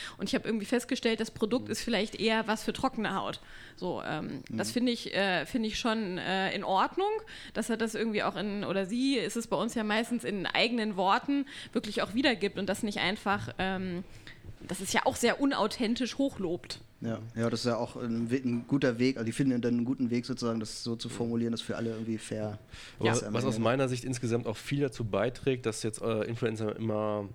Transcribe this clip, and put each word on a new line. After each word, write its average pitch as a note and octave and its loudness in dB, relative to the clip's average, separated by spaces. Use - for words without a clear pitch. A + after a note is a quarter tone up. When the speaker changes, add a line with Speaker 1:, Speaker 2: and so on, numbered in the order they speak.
Speaker 1:
und F#3+ -4
ich - 0
habe - 0
irgendwie G#3+ 0
festgestellt, A#3+ 2
das A3+ -2
Produkt A3 0
Speaker 2:
Mhm. G#2 -4
Speaker 1:
ist A3 -4
vielleicht G#3+ 0
eher A3 2
was G#3+ 0
für G#3+ -2
trockene G#3+ 0
Haut." G#2 -2
So, E3 -4
ähm, D3+ -4
das G#3 -2
Speaker 3:
Mhm. - -6
Speaker 1:
finde B3 4
ich, - -4
äh, F#3 2
finde A3 0
ich G#3 -4
schon, A3 0
äh, F#3+ 0
in G3+ -2
Ordnung, C#4 2
dass A3 -2
er A3+ 2
das A3+ 0
irgendwie G#3+ 0
auch F#3 0
in, G3+ -2
oder F#3+ 0
sie, B3+ 2
ist G#3 0
es A#3 -4
bei F#3 2
uns G#3+ 0
ja A3+ 0
meistens A3+ 0
in F3+ -2
eigenen A3 0
Worten, B3 2
wirklich G#3 -2
auch - -2
wiedergibt A3+ 2
und G3 -2
das - 0
nicht G3+ -2
einfach, G3+ 0
ähm, F#3+ -2
das F3+ -4
ist F#3+ -4
ja - 6
auch B3 2
sehr A#3 4
unauthentisch A#3+ 2
hochlobt. F#3 -2
Speaker 3:
Ja, A2+ -2
ja, A#2 2
das A2+ 0
ist A#2 0
ja A#2 4
auch A2+ -4
ein A#2 -2
We-, C3 4
ein A#2+ 0
guter C3+ 4
Weg, C3 4
also A2+ 0
die A#2 0
finden C3 4
dann A#2+ 4
einen A#2+ 4
guten B2+ 2
Weg A#2+ 2
sozusagen, A#2 0
das - -6
so A#2 -2
zu A#2 -6
formulieren, A#2 0
dass A2+ -2
für - -4
alle A2+ -2
irgendwie A2 -2
fair G#2+ -4
Speaker 2:
Aber A#2 4
Speaker 3:
ist A#2+ 2
am G#2+ -4
Speaker 2:
was A#2+ 2
aus B2 2
Speaker 3:
Ende. A2+ 0
Speaker 2:
meiner B2+ 4
Sicht B2 -2
insgesamt A#2+ 0
auch A2 -2
viel - -2
dazu C3 0
beiträgt, A#2 0
dass A2 -2
jetzt, A2 -2
äh, G#2+ 2
Influencer A2+ 0
immer G#2+ 0